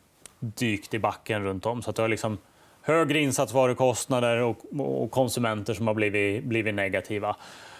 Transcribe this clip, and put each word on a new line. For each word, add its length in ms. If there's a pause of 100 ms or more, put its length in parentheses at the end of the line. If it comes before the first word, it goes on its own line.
(400)
dykt 540
i 40
backen 460
runt 220
om. 160
Så 80
att 60
det 60
har 60
liksom 300 (500)
högre 320
insatsvarukostnader 1160
och, 180 (240)
och 300
konsumenter 640
som 120
har 80
blivit, 500
blivit 300
negativa. 640 (440)